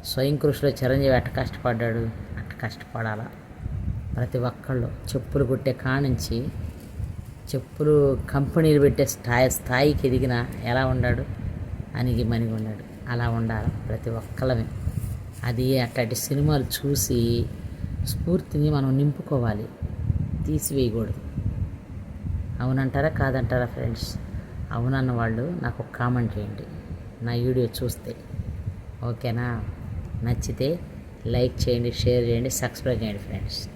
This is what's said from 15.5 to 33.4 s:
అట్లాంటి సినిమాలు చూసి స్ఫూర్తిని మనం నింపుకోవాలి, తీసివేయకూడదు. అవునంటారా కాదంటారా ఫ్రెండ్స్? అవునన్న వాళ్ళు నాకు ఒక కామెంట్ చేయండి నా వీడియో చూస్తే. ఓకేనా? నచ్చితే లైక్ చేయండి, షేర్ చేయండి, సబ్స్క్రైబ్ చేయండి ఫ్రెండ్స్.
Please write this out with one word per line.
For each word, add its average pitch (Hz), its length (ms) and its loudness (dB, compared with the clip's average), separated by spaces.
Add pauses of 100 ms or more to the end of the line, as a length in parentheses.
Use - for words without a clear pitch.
అట్లాంటి 117 360 0
సినిమాలు 143 480 2
చూసి 120 840 2 (600)
స్ఫూర్తిని 151 640 2
మనం 135 280 4
నింపుకోవాలి, 120 680 2 (760)
తీసివేయకూడదు. 127 760 0 (1400)
అవునంటారా 135 480 2
కాదంటారా 127 560 2
ఫ్రెండ్స్? 120 520 -4 (540)
అవునన్న 127 400 0
వాళ్ళు 120 520 0
నాకు 120 200 -4
ఒక - 120 -10
కామెంట్ 123 420 0
చేయండి 101 260 -6 (640)
నా 117 80 0
వీడియో 120 340 2 (160)
చూస్తే. - 320 -4 (880)
ఓకేనా? 120 420 -2 (760)
నచ్చితే 127 560 0 (460)
లైక్ 123 440 2
చేయండి, 120 220 2
షేర్ 123 320 4
చేయండి, 117 260 2
సబ్స్క్రైబ్ 120 540 -2
చేయండి 104 160 -4
ఫ్రెండ్స్. - 560 -6